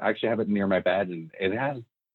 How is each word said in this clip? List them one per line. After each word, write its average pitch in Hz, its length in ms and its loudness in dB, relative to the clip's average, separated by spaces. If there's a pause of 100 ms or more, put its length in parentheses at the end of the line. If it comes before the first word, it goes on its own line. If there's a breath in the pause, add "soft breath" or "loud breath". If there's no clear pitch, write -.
actually 110 300 0
have 110 100 0
it 101 80 0
near 101 180 2
my 95 140 2
bed, 92 260 2
and 82 320 -8
it 95 140 0
has 135 240 -2 (380)